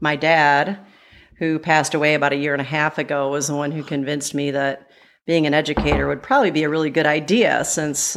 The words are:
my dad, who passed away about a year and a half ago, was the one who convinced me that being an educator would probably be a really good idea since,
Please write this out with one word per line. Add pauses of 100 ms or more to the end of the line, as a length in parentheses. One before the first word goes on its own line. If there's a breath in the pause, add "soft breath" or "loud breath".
my
dad, (580 soft breath)
who
passed
away
about
a
year
and
a
half
ago,
was
the
one
who
convinced
me
that (340 soft breath)
being
an
educator
would
probably
be
a
really
good
idea
since,